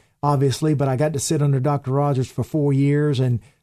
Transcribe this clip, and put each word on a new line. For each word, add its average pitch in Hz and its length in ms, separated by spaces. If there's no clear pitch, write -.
obviously, 143 540
but 139 120
I 131 80
got 151 180
to 139 60
sit 151 220
under 139 180
Doctor 143 300
Rogers 135 380
for - 160
four 143 280
years, 143 480
and 123 200